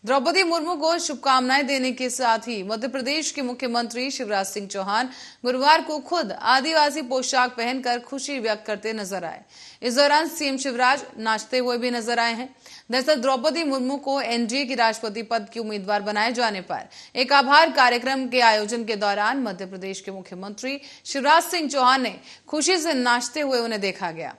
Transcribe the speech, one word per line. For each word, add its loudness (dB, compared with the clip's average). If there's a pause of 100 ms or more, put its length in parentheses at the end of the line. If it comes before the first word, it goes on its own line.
द्रौपदी 2
मुर्मू 0
को 0
शुभकामनाएं 2
देने 0
के -4
साथ 2
ही -6
मध्य -4
प्रदेश -2
के -6
मुख्यमंत्री -4
शिवराज -2
सिंह -8
चौहान -2 (340)
गुरुवार 4
को -4
खुद -2
आदिवासी 2
पोशाक 0
पहनकर -2
खुशी -8
व्यक्त -4
करते -6
नजर -6
आए। -12 (400)
इस -2
दौरान 4
सीएम -4
शिवराज 2 (140)
नाचते -2
हुए 0
भी -2
नजर -2
आए 0
हैं। -10 (340)
दरअसल 2
द्रौपदी 0
मुर्मू -2
को -4
एनडीए -2
की -4
राष्ट्रपति -2
पद -4
की -8
उम्मीदवार -4
बनाए 0
जाने -2
पर -8 (360)
एक 2
आभार 8
कार्यक्रम 2
के 2
आयोजन 4
के -4
दौरान 0
मध्य -6
प्रदेश -10
के -12
मुख्यमंत्री -10 (260)
शिवराज 4
सिंह -2
चौहान 4
ने -4 (280)
खुशी 2
से 0
नाचते 0
हुए 0
उन्हें -2
देखा -4
गया। -10